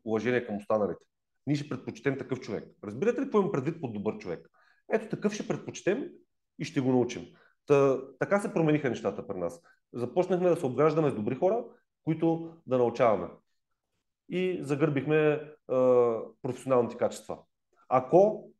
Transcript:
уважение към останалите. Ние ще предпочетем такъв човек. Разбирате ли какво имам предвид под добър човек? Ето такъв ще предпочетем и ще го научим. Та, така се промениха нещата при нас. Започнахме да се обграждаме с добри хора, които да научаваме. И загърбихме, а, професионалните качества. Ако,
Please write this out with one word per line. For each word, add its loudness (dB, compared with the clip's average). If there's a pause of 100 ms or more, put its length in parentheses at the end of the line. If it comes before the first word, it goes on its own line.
уважение 0
към -6
останалите. -2 (420)
Ние 0
ще -6
предпочетем -6
такъв -6
човек. -8 (200)
Разбирате -4
ли -4
какво 2
имам 0
предвид -4
под -8
добър -6
човек? -10 (420)
Ето -2
такъв -2
ще -10
предпочетем -4 (500)
и -6
ще -2
го 2
научим. 0 (400)
Та, 4 (180)
така 2
се -4
промениха 2
нещата -4
при -8
нас. -6 (320)
Започнахме 0
да 4
се -4
обграждаме 2
с -2
добри -4
хора, 0 (380)
които -2 (140)
да 0
научаваме. 2 (1000)
И -2
загърбихме, 2 (260)
а, 0 (640)
професионалните 0
качества. -4 (520)
Ако, 4 (100)